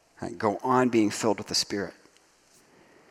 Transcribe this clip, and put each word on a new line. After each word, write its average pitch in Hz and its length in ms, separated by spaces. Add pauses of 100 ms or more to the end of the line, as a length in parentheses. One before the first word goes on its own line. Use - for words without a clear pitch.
(220)
Right? 92 160
Go 104 260
on 127 260
being 113 200
filled 104 300
with 107 80
the - 80
Spirit. 98 380 (1160)